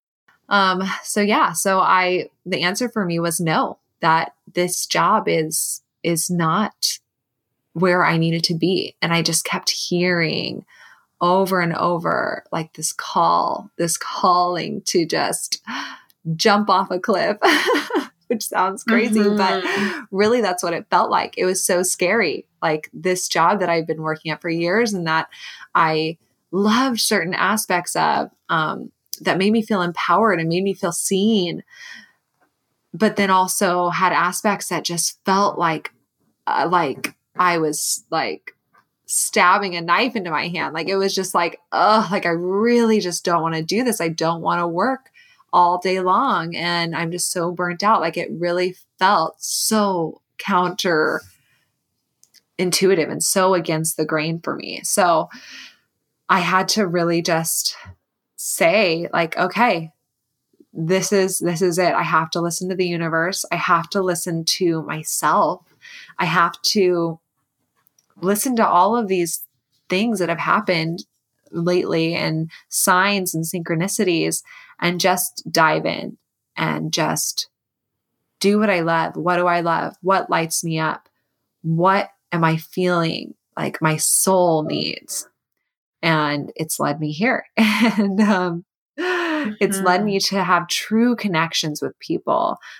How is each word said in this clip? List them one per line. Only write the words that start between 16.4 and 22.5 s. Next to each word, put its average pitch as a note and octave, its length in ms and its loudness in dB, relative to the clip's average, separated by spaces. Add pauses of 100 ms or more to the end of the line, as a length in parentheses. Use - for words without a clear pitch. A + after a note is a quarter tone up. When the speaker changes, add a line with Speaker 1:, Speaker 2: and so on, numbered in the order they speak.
Speaker 1:
off F#3+ 220 2
a F#3 80 -2
cliff, G3+ 380 0 (460)
<laughs> - 440 -6
which A3+ 200 -4
sounds G3 360 -2
crazy, A3 380 2
Speaker 2:
Mm-hmm. G#3 160 4
Speaker 1:
but G3 760 -2
really G#3+ 300 2
that's F3+ 220 0
what E3+ 100 -2
it D#3+ 180 -6
felt F#3 200 4
like. - 260 0
It - 80 0
was F#3 180 0
so F3+ 200 2
scary. F#3 640 0 (160)